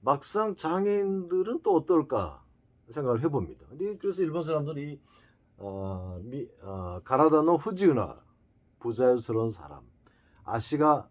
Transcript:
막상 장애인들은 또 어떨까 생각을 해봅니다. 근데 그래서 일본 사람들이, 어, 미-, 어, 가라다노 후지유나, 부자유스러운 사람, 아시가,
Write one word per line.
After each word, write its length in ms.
막상 540
장애인들은 1080
또 120
어떨까 720
생각을 340
해봅니다. 440
근데 280
그래서 260
일본 220
사람들이, 560
어, 680
미-, 260
어, 400
가라다노 540
후지유나, 680
부자유스러운 720
사람, 320
아시가, 680